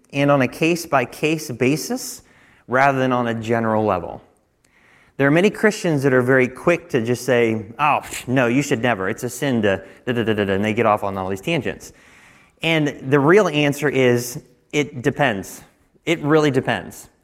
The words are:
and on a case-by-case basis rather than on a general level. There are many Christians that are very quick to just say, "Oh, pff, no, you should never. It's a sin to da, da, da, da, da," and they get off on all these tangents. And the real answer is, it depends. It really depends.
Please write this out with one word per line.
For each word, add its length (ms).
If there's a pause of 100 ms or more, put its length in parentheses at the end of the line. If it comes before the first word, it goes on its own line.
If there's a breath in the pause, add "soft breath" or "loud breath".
(120)
and 200
on 100
a 60
case-by-case 1040
basis 720 (440 soft breath)
rather 300
than 140
on 160
a 80
general 500
level. 340 (960 soft breath)
There 100
are 40
many 200
Christians 500
that 120
are 100
very 240
quick 420
to 160
just 180
say, 440 (100)
"Oh, 240
pff, 260
no, 200
you 160
should 180
never. 280
It's 140
a 60
sin 320
to 240 (220 loud breath)
da, 60
da, 100
da, 100
da, 120
da," 80
and 120
they 80
get 140
off 160
on 160
all 100
these 120
tangents. 520 (720 soft breath)
And 480
the 80
real 300
answer 400
is, 520 (300)
it 300
depends. 600 (440)
It 140
really 300
depends. 600 (140)